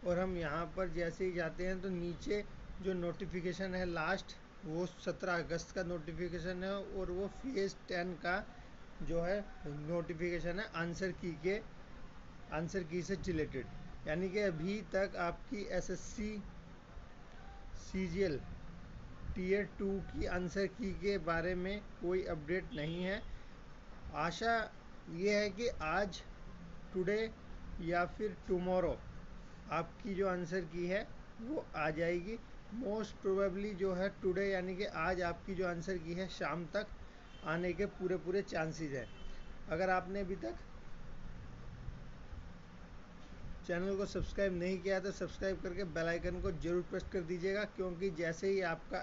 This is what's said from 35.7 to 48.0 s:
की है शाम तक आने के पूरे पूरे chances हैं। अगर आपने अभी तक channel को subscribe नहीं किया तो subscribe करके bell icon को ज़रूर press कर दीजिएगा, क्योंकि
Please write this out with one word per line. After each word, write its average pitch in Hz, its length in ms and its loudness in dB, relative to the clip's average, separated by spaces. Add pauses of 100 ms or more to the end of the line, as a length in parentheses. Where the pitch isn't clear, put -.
की 165 160 -2
है 185 160 0
शाम 170 340 0 (100)
तक 208 120 2 (600)
आने 170 260 4
के 165 160 2
पूरे 180 300 2
पूरे 180 260 2
chances 160 480 0
हैं। 123 140 -2 (640)
अगर 180 200 4
आपने 185 300 2
अभी 190 160 0
तक 330 220 -4 (3000)
channel 185 300 2
को 196 100 2
subscribe 185 520 2
नहीं 185 220 2
किया 190 200 4
तो 190 120 0
subscribe 185 500 0
करके 185 280 -2
bell 160 180 2
icon 175 340 2
को 196 100 2
ज़रूर 170 380 2
press 185 220 -2
कर 185 100 2
दीजिएगा, 185 440 2
क्योंकि 185 460 0